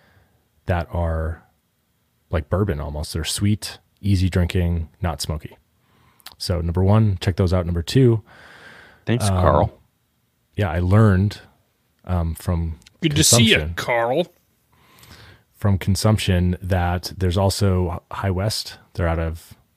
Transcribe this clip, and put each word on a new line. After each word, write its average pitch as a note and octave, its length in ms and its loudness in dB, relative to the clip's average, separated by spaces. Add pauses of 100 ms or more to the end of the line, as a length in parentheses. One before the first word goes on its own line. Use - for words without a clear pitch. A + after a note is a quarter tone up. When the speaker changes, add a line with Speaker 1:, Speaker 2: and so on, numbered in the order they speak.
(680)
Speaker 1:
that E2+ 240 -2
are E2 520 -4 (880)
like D#2 200 -4
bourbon F#2 300 0
almost. D2 340 -8
They're D#2+ 120 -4
sweet, - 540 -2 (220)
easy F#2+ 280 2
drinking, F2 600 0 (120)
not E2 200 -4
smoky. - 360 -8 (840)
So E2+ 220 -4
number E2+ 220 0
one, G#2 360 4
check F#2 180 -2
those F#2 140 2
out. F2+ 140 0
Number E2+ 160 -2
two, A#2 400 4 (880)
Speaker 2:
Thanks, A2+ 180 0
Speaker 1:
um, F#2+ 160 2
Speaker 2:
Carl. E2+ 380 2 (760)
Speaker 1:
yeah, G2+ 140 -2
I D#2+ 100 -2
learned, G2 640 4 (640)
um, E2+ 300 -2
from E2 420 -4 (240)
Speaker 3:
Good D3+ 140 0
to D#3 80 2
see A#2+ 220 4
ya, A3 140 6
Speaker 1:
consumption, E2 160 -6
Speaker 3:
Carl. B2 520 -2 (1300)
Speaker 1:
from G2 240 0
consumption F#2 840 2
that F2+ 560 -2
there's F#2 200 0
also F#2 720 0
High - 180 -6
West. F#2+ 480 -4 (160)
They're F2+ 140 -2
out E2 100 0
of E2 380 -8 (220)